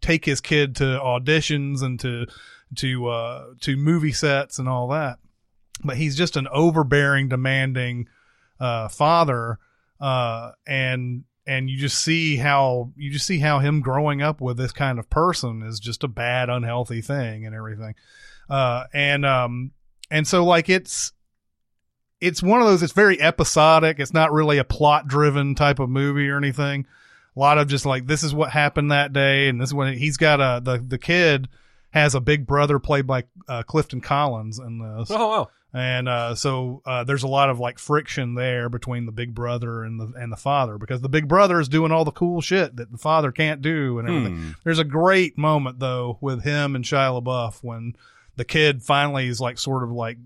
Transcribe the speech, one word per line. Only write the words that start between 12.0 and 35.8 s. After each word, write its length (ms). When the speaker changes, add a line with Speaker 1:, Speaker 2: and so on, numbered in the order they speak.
Speaker 1:
how, 600
you 140
just 160
see 140
how 180
him 220
growing 420
up 180
with 160
this 160
kind 280
of 100
person 540
is 160
just 240
a 40
bad, 400
unhealthy 540
thing 420
and 120
everything. 400
Uh, 360
and, 320
um, 460
and 180
so, 160
like, 240
it's, 440
it's 220
one 180
of 80
those, 140
it's 100
very 280
episodic. 800
It's 160
not 180
really 260
a 60
plot-driven 920
type 240
of 100
movie 380
or 80
anything. 500
A 60
lot 180
of 80
just, 200
like, 200
this 160
is 100
what 180
happened 420
that 200
day, 360
and 120
this 100
is 40
when 240
he's 200
got 220
a, 220
the, 160
the 200
kid 500
has 240
a 60
big 260
brother 320
played 280
by, 180
uh, 160
Clifton 360
Collins 600
in 180
this. 320
Speaker 2:
Oh, 180
wow. 200
Speaker 1:
And, 320